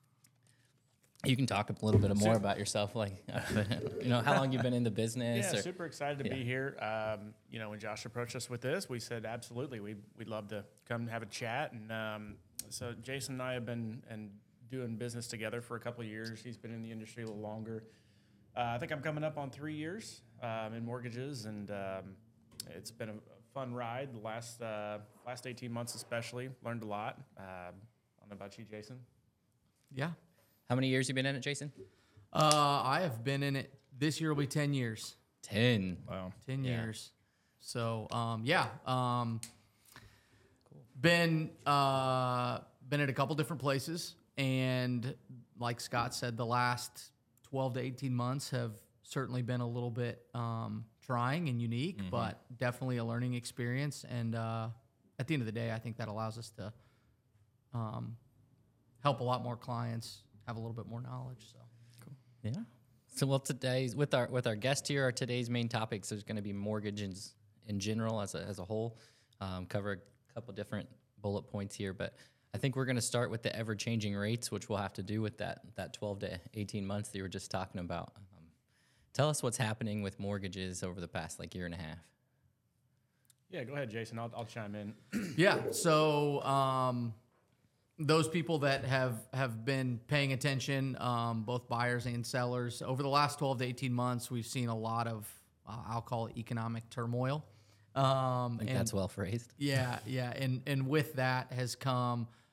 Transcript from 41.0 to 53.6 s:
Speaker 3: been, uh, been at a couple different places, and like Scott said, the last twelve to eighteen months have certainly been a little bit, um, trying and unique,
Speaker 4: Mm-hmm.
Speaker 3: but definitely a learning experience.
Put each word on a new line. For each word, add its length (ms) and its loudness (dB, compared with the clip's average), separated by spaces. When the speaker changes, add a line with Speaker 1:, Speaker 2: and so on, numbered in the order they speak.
Speaker 3:
been, 500 6
uh, 960 4
been 120 2
at 100 4
a 20 0
couple 220 2
different 260 0
places, 540 0
and 760 2
like 220 -2
Scott 340 0
said, 220 -2
the 100 -2
last 640 0
twelve 320 0
to 60 0
eighteen 340 -2
months 360 0
have 220 0
certainly 400 -2
been 180 0
a 80 0
little 220 -2
bit, 420 -2
um, 540 -2
trying 480 2
and 100 0
unique, 380 0
Speaker 4:
Mm-hmm. 120 -4
Speaker 3:
but 320 0
definitely 380 0
a 80 0
learning 300 0
experience. 720 -2